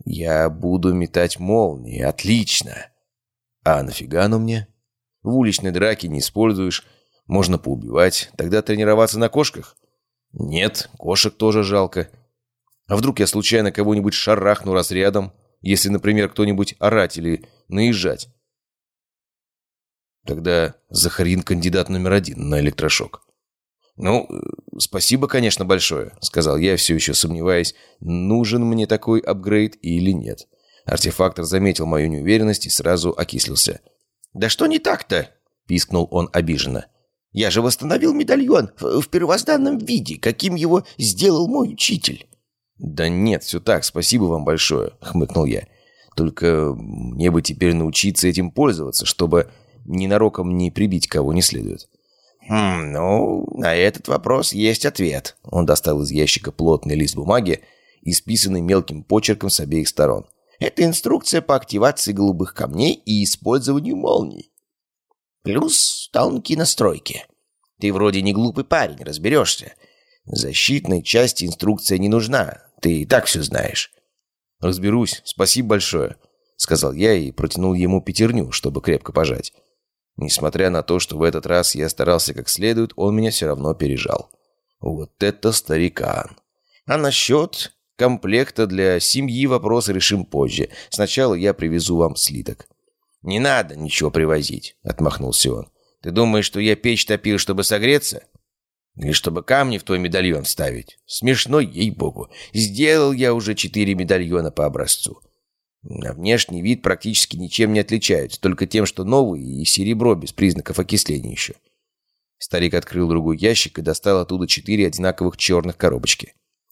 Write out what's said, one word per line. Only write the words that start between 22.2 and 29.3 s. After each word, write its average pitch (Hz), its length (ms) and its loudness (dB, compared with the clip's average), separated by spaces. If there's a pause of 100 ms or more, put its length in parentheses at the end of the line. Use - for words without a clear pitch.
на 73 100 2
электрошок. - 680 -2 (680)
"Ну, 104 320 0
э, - 500 -12
спасибо, 127 480 0
конечно, 117 380 0
большое", — 85 560 0
сказал 78 380 0
я, 92 180 2
все 82 180 2
еще 76 200 0
сомневаясь, 85 600 0 (260)
"нужен 104 640 0
мне 113 240 0
такой 110 340 2
апгрейд 104 600 0